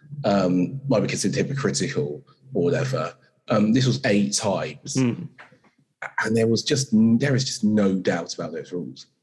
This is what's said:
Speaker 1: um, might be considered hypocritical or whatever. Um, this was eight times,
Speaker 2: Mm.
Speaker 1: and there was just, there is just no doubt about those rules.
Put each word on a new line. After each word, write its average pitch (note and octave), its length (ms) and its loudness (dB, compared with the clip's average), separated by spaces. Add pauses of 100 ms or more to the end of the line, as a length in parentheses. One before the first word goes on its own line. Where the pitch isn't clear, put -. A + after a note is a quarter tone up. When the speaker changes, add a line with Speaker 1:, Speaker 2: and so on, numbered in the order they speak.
(260)
Speaker 1:
um, F2+ 640 2
might A2 100 4
be F#2+ 80 0
considered - 400 -2
hypocritical D#2+ 760 -2 (320)
or F2+ 120 0
whatever. E2 480 -2 (340)
Um, G#2+ 240 2
this B2+ 140 4
was A2+ 200 2
eight G#2 280 2
times, F#2 640 -4
Speaker 2:
Mm. B2 340 0 (960)
Speaker 1:
and A2 100 0
there A2+ 120 4
was A2+ 140 2
just, C3+ 300 -2
there A#2 440 4
is B2+ 100 0
just - 180 -8
no G#2 320 2
doubt F2+ 380 -4
about E2 180 -8
those D#2+ 220 -10
rules. C#2 340 -10 (160)